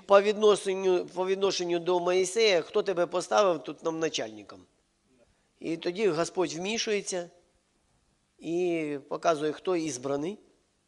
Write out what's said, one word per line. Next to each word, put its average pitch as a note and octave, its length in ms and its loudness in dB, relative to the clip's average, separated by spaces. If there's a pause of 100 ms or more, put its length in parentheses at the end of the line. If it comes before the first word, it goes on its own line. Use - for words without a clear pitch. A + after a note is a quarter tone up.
по G3+ 140 8
відношенню, F#3+ 840 2
по F3+ 200 -6
відношенню F#3 520 0
до F3 220 0
Моїсея: F#3 600 2
«Хто G#3 200 -2
тебе F3 240 0
поставив F3 560 0
тут D3+ 220 -12
нам D#3+ 140 -4
начальником?» G#2+ 680 -6 (960)
І D#3+ 160 -6
тоді F#3 320 -2
Господь E3 440 0
вмішується F#3+ 760 -4 (1080)
і E3 600 -2 (100)
показує, D#3 440 0
хто F3+ 240 -2
ізбраний, C#3+ 640 -4 (480)